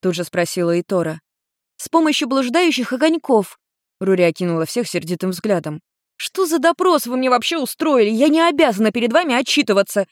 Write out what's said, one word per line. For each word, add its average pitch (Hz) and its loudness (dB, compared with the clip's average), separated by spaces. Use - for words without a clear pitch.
тут 185 -2
же 175 -6
спросила 170 -2
Итора. 165 -4
«С - -14
помощью 311 0
блуждающих 254 0
огоньков», 262 0
Рури 185 2
окинула 165 0
всех 233 -4
сердитым 175 -4
взглядом. 170 -4
«Что - -4
за 320 0
допрос 339 2
вы 254 -6
мне 254 0
вообще 247 0
устроили? 269 0
Я 226 2
не 311 4
обязана 269 2
перед 233 -2
вами 302 2
отчитываться. 208 0